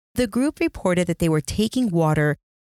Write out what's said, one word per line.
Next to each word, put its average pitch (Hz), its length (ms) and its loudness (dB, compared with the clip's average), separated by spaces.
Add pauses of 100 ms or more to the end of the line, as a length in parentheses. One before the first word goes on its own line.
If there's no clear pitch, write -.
(160)
the 247 100 2
group 254 340 -2
reported 180 460 0
that 170 120 -2
they 165 120 2
were 156 100 2
taking 220 480 -2
water 156 480 2 (400)